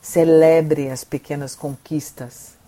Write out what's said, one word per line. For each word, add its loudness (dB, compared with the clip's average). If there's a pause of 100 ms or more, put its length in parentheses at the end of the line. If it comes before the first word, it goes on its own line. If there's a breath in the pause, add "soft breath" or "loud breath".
celebre 2
as -12
pequenas -10
conquistas -12 (140)